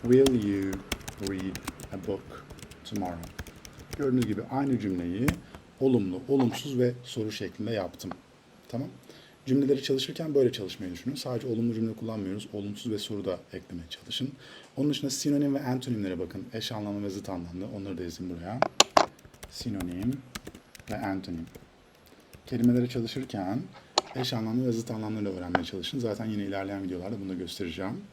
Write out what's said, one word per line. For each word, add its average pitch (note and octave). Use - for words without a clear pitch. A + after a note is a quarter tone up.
"Will B2
you G2
read F#2+
a F#2+
book -
tomorrow?" F2
Gördüğünüz B2+
gibi G#2
aynı C3
cümleyi F#2+
olumlu, A2
olumsuz C3+
ve B2
soru G#2+
şeklinde G#2+
yaptım. F#2+
Tamam. C#3
Cümleleri C3
çalışırken C#3+
böyle B2+
çalışmayı F#2
düşünün. C#3
Sadece B2+
olumlu A#2
cümle A2
kullanmıyoruz. G#2
Olumsuz G#2
ve G#2
soru G2+
da F2+
eklemeye F2
çalışın. -
Onun C#3+
dışında C#3
sinonim C#3+
ve C#3
antonimlere A#2+
bakın. F#2
Eş A2+
anlamlı G#2
ve G2+
zıt F#2+
anlamlı. F2+
Onları F#2+
da F2+
yazayım F2
buraya. F#2
Sinonim G2+
ve G#2+
antonim. F#2+
Kelimelere B2
çalışırken A#2
eş B2+
anlamlı A#2
ve A#2+
zıt A2+
anlamlarını G#2+
öğrenmeye F2
çalışın. G2
Zaten A2
yine G#2
ilerleyen G2
videolarda F#2
bunu F#2+
da F#2
göstereceğim. F#2